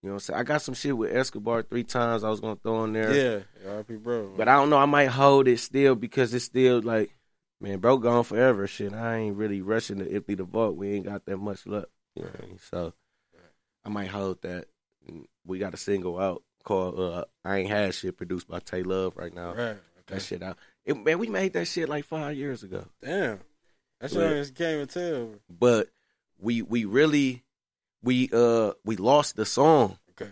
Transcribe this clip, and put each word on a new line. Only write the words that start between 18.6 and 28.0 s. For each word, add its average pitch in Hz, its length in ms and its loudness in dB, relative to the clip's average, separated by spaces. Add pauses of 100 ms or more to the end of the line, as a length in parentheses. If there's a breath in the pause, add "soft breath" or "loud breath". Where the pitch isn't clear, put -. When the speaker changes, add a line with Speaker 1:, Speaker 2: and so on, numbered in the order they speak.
Speaker 1:
Tay 90 220 -8
Love 92 340 -2
right 87 180 -12
now. 87 200 -12
Speaker 2:
Right. - 60 -10
Okay. 113 180 -8 (300)
Speaker 1:
That 95 140 -8
shit 90 200 -10
out. 92 160 -12 (260 soft breath)
It, 139 200 -2
man, 160 140 2
we 226 100 -4
made 190 260 -2
that 170 120 -2
shit, 165 220 -6
like, 147 160 -6
five 151 320 -8
years 135 280 -8
ago. 92 200 -10 (180)
Speaker 2:
Damn. 135 380 -4 (600)
That 131 100 -8
shit - 80 -2
Speaker 1:
But 165 140 2
Speaker 2:
ain't 143 220 -4
came 160 260 -2
and 139 100 -8
tell. 156 400 -6 (180)
Speaker 1:
But 120 400 4 (520)
we, 117 220 -2
we 117 220 -2
really 135 600 2 (580)